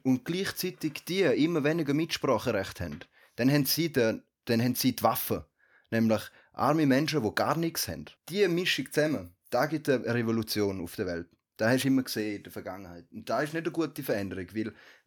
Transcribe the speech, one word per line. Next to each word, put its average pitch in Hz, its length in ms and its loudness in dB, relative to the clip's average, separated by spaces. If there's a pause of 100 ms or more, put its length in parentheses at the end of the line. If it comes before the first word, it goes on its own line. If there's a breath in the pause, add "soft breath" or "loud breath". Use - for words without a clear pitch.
und 127 220 2
gleichzeitig 180 840 -6
die 185 140 0
immer 156 420 2
weniger 156 300 0
Mitspracherecht 123 880 0
haben, 78 180 -8 (380 soft breath)
dann 127 140 4
haben 147 140 4
sie 156 260 0
den, 113 320 2 (220)
dann 117 160 2
haben 123 140 0
sie 123 200 2
die - 80 -2
Waffe. 113 440 0 (420 soft breath)
Nämlich 113 320 4 (320 soft breath)
arme 151 320 2
Menschen, 143 380 4
die 98 120 0
gar 120 220 2
nichts 165 300 -4
haben. 78 180 -8 (240)
Die 196 180 2
Mischung 170 440 0
zusammen, 131 420 0 (160)
da 127 180 2
gibt 147 220 -6
eine 123 240 2
Revolution 107 680 0
auf 85 140 -8
der 104 100 -4
Welt. 87 220 -6 (280)
Das 110 160 2
hast 131 140 2
du - 20 0
immer 131 160 2
gesehen 107 340 -6
in 101 60 -16
der 90 80 -18
Vergangenheit. 92 600 -12
Und 110 180 -12
das 123 160 0
ist 151 80 -8
nicht 165 120 -4
eine 170 60 -4
gute 151 320 -4
Veränderung, 98 500 -4
weil, 107 200 -4 (340 loud breath)